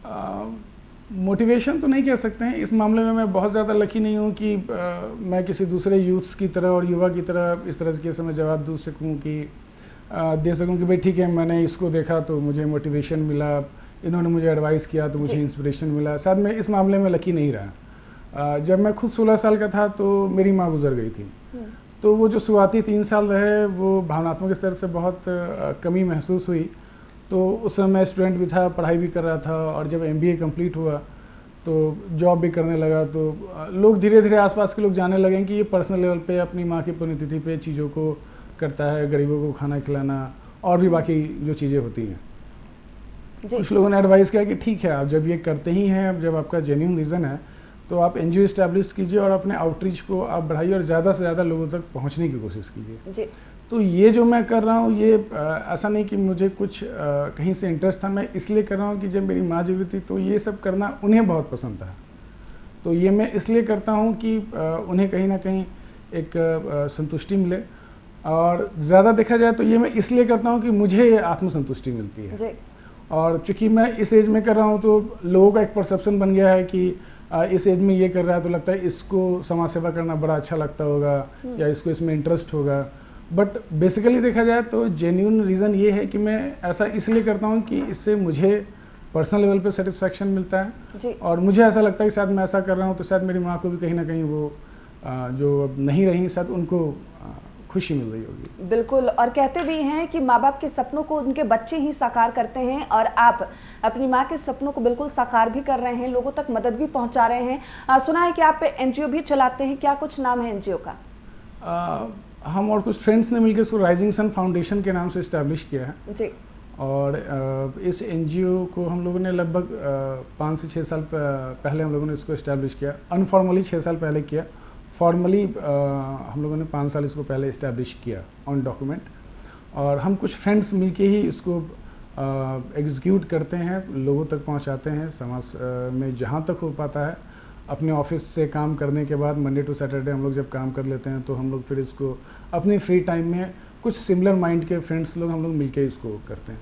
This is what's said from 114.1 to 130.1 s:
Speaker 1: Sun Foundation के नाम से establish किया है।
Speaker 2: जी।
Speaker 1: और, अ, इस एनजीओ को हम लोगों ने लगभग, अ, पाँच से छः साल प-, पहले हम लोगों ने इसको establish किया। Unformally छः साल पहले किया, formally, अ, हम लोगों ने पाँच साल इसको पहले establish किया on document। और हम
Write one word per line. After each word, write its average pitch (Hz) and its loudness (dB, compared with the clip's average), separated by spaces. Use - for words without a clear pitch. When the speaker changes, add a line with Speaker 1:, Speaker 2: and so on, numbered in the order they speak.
Speaker 1:
Sun 214 0
Foundation 185 -2
के 190 0
नाम 175 -2
से 180 -4
establish 151 -2
किया 127 -4
है। 147 -12
Speaker 2:
जी। 208 -6
Speaker 1:
और, 139 -2
अ, 135 -4
इस 180 -4
एनजीओ 180 -2
को 180 -6
हम 175 -4
लोगों 175 -2
ने 185 -2
लगभग, 175 0
अ, 135 -6
पाँच 151 -4
से 160 -12
छः 160 -6
साल 156 -6
प-, 139 -4
पहले 151 -2
हम 151 -2
लोगों 147 -2
ने 156 -4
इसको 147 -8
establish 139 -4
किया। 143 -6
Unformally 190 4
छः 180 -2
साल 170 -2
पहले 151 -2
किया, 147 -4
formally, 180 4
अ, 190 -2
हम 139 -6
लोगों 151 -4
ने 160 -4
पाँच 143 -4
साल 147 -2
इसको 143 -6
पहले 135 -4
establish 127 -6
किया 101 -6
on 139 0
document। 135 -6
और 143 0
हम 190 0